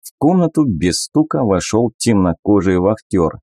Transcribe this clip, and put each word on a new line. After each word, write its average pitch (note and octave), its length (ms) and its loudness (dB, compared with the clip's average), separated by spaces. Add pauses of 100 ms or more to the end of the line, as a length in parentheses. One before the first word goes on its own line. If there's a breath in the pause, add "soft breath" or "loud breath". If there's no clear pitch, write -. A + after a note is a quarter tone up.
в - 160 -20
комнату E3 480 0
без F2 380 -2
стука D3+ 400 -2
вошёл G#2+ 540 0
темнокожий F#2+ 800 0
вахтёр. F#2 640 -2